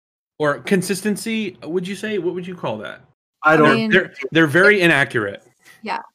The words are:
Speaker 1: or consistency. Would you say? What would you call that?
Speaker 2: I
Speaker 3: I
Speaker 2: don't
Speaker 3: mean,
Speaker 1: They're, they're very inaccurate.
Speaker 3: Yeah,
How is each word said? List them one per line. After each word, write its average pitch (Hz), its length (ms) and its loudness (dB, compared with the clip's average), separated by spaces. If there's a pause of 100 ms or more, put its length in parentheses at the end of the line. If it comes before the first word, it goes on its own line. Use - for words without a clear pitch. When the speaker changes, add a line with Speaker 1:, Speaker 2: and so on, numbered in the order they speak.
(380)
Speaker 1:
or 147 220 -2
consistency. 202 1000 -4
Would 175 240 -6
you 196 80 -10
say? 214 240 -6
What 170 160 -4
would 180 120 -10
you 185 100 -12
call 120 220 -6
that? 69 240 -14 (420)
Speaker 2:
I 156 100 6
Speaker 3:
I - 20 6
Speaker 2:
don't - 180 4
Speaker 3:
mean, 226 160 -2
Speaker 1:
They're, 185 220 2 (200)
they're 160 140 6
very 190 340 4
inaccurate. 135 640 0 (400)
Speaker 3:
Yeah, 208 180 -8 (140)